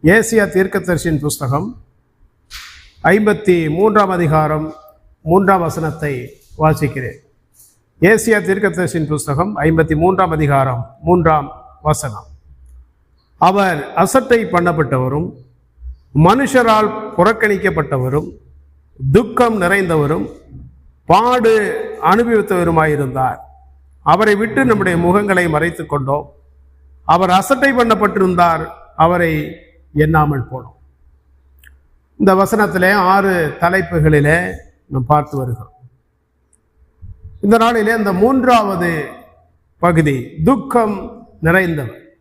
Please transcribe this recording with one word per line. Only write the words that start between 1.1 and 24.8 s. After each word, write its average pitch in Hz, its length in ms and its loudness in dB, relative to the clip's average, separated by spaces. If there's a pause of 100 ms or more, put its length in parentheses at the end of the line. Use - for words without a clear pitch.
புஸ்தகம் 147 560 -6 (1300)
ஐம்பத்தி 180 680 0
மூன்றாம் 202 380 2
அதிகாரம் 156 640 -2 (460)
மூன்றாம் 185 400 2
வசனத்தை 156 520 -4 (460)
வாசிக்கிறேன். 139 600 -2 (840)
ஏசியா 214 400 4
தீர்க்கதரிசியின் 180 680 -2
புஸ்தகம் 147 500 -4
ஐம்பத்தி 160 400 0
மூன்றாம் 180 340 0
அதிகாரம் 139 520 0 (200)
மூன்றாம் 160 480 2 (320)
வசனம். 147 440 -4 (1120)
"அவர் 180 540 0
அசட்டை 233 500 2
பண்ணப்பட்டவரும் 156 840 -2 (880)
மனுஷரால் 220 760 4 (260)
புறக்கணிக்கப்பட்டவரும் 170 1120 0 (840)
துக்கம் 220 480 2
நிறைந்தவரும் 175 640 0 (840)
பாடு 226 460 4 (480)
அனுபவித்தவருமாயிருந்தார். 165 1400 0 (640)
அவரை 202 340 4
விட்டு 226 280 -2
நம்முடைய 196 340 0